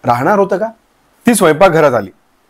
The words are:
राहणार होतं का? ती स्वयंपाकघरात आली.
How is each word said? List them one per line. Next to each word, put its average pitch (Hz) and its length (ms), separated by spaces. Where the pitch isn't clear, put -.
राहणार 139 360
होतं 196 180
का? 214 100
ती 233 80
स्वयंपाकघरात 156 580
आली. 101 160